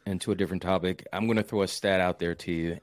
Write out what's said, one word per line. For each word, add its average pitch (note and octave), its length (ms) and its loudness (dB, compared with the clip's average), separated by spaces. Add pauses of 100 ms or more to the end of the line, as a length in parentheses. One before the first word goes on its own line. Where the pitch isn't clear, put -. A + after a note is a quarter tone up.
into G2 260 -2
a - 20 0
different F#2 280 0
topic, F2+ 500 0
I'm G#2 160 0
gonna A2 160 4
throw G#2 180 0
a F#2+ 60 2
stat F#2+ 320 2
out F2+ 180 2
there E2+ 160 -2
to - 180 -6
you, E2 300 -2